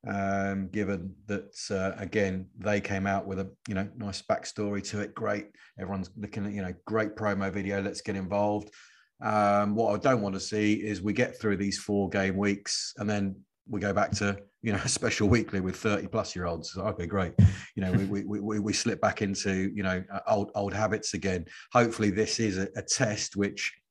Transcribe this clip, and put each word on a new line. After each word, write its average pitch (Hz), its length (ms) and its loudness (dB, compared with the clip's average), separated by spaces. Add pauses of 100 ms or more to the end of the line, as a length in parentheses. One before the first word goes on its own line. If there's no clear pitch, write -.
um, 98 600 0
given 95 440 -2 (140)
that, 101 260 -6 (160)
uh, 95 220 0 (100)
again, 95 460 0 (100)
they 104 240 0
came 98 240 -2
out 98 220 0
with 95 120 -4
a, 95 120 -6 (160)
you 104 80 -4
know, 98 120 -2 (100)
nice 101 260 -8
backstory 101 680 -4
to 104 120 -4
it. - 120 -8
Great. 104 320 -4 (340)
Everyone's 95 380 -6
looking 104 300 -6
at, 101 60 -6
you 101 100 -4
know, 90 100 -6 (120)
great 107 300 0
promo 98 380 0
video. 98 260 -2
Let's 95 220 -4
get 101 140 -4
involved. 101 560 0 (520)
Um, 104 520 4
what 107 180 4
I 95 60 0
don't 127 220 4
want 101 120 -2
to 95 80 -4
see 107 320 2
is 104 300 -2
we 104 100 2
get - 260 0
through 101 180 2
these 101 200 0
four 101 320 0
game 95 260 2
weeks 101 640 0
and 104 100 -4
then 101 280 0 (340)
we 104 120 -2
go 101 120 0
back 101 180 2
to, 101 280 0 (220)
you 117 100 0
know, 101 80 2
<laughs> - 40 -4
a - 40 -2
special 113 400 2
weekly 101 320 4
with 92 160 -2
thirty 104 320 0
plus - 280 -4
year 90 100 -4
olds. 82 260 -4
So, 95 120 -8
okay, 98 220 -4
great. 92 280 0 (420)
You - 60 -2
know, 92 100 0
we, 95 140 4
we, 101 180 -2
we, 104 160 -4
we, 107 200 -2
we 104 140 0
slip 107 280 0
back 104 200 2
into, 98 520 0
you 104 100 -2
know, 92 200 0 (100)
uh, 98 140 -6
old, 104 280 2
old 101 180 -2
habits 104 420 0
again. 90 300 -2 (280)
Hopefully 113 380 4
this 107 280 0
is 104 180 0
a, 95 180 -2
a 107 60 -6
test - 540 -2
which 101 380 -2 (180)